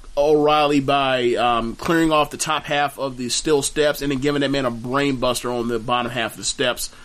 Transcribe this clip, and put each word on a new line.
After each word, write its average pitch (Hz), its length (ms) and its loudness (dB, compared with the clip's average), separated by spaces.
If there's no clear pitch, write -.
O'Reilly 151 640 4
by, 131 540 2
um, 117 420 0
clearing 165 340 2
off 151 200 2
the 131 60 -8
top 151 280 -4
half 147 340 -2
of 131 180 -6
the 123 120 -6
steel 143 340 0
steps 147 400 0
and 143 80 -2
then 135 80 -2
giving 143 220 0
that 135 100 0
man 139 160 0
a 120 60 0
brain 131 440 -2
buster 123 360 -2
on 117 160 -2
the 120 100 -2
bottom 120 320 -2
half 113 220 -4
of - 60 -16
the 101 60 -12
steps. - 460 -2